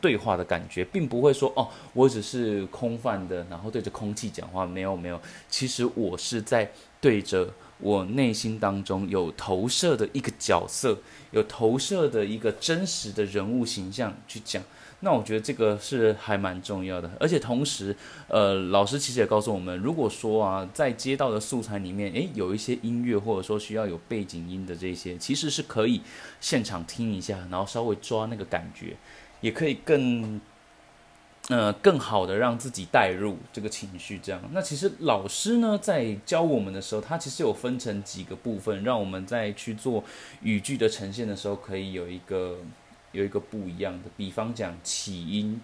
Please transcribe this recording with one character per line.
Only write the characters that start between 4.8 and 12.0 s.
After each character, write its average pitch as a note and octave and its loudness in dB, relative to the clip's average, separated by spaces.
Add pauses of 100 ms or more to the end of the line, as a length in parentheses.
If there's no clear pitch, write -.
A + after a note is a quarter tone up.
有， F#2+ -2
没 F2 -8
有， E2+ -6 (280)
其 C3 -2
实 A#2+ 0
我 F#2 0
是 A#2 -4
在 A2 2 (280)
对 A2+ 6
着 F#2 2 (260)
我 G2 2
内 A#2+ 2
心 A2 -2
当 G2 0
中 F#2+ -2
有 F2+ 2
投 G2 0
射 D3+ 4
的 G#2+ 2
一 C#3 -2
个 A#2+ -2
角 F2+ 4
色， G#2+ 0 (320)
有 G#2+ 4
投 A#2 2
射 E3 2